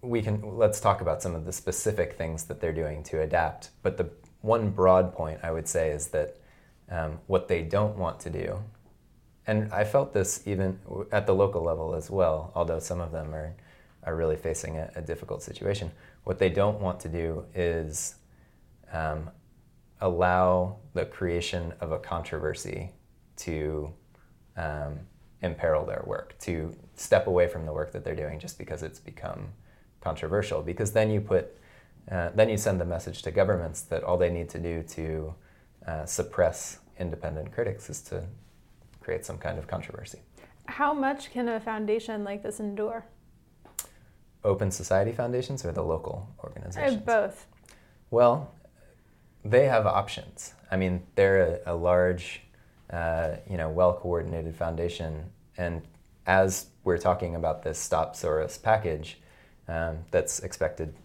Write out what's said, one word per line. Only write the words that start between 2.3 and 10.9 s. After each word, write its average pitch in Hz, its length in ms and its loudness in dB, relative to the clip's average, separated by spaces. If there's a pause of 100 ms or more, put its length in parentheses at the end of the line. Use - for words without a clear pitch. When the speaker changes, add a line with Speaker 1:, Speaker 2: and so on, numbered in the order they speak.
Speaker 1:
that - 160 -10
they're 82 120 -2
doing 76 320 -4
to - 160 -4
adapt. 80 500 0 (120)
But - 140 -2
the 82 140 -2 (300)
one 110 300 2
broad 92 420 6
point 78 300 -6
I 85 80 -4
would 80 160 -4
say 80 240 2
is 76 180 -4
that, 76 280 -2 (520)
um, 80 380 -4
what 95 220 2
they 85 140 2
don't 104 340 2
want 87 240 -4
to 85 100 -8
do, 87 320 -6 (840)
and 107 240 2
I 98 100 2
felt 139 300 2
this - 340 0
even 95 380 0
w-, - 260 -10